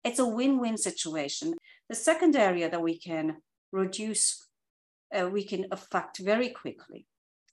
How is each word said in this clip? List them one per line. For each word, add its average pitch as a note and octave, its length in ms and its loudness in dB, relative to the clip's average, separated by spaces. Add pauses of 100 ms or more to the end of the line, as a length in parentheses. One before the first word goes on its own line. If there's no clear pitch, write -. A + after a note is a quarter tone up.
It's A#3+ 160 0
a B3+ 80 4
win-win A#3+ 500 2
situation. D#3+ 760 -4 (340)
The A#3 80 -6
second E4 400 4
area F3+ 340 4
that E3+ 120 -2
we E3 180 0
can D#3+ 380 -4 (340)
reduce, G3 720 -2 (720)
uh, F3+ 120 0
we G3 160 -2
can F#3+ 260 -4
affect - 460 -4
very A3 320 2
quickly - 580 -12 (460)